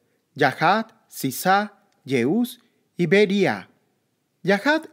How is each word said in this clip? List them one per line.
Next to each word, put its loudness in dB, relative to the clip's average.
Yahat, 0
Sisá, -2
Jeús -2
y -2
Bería. 0
Yahat 0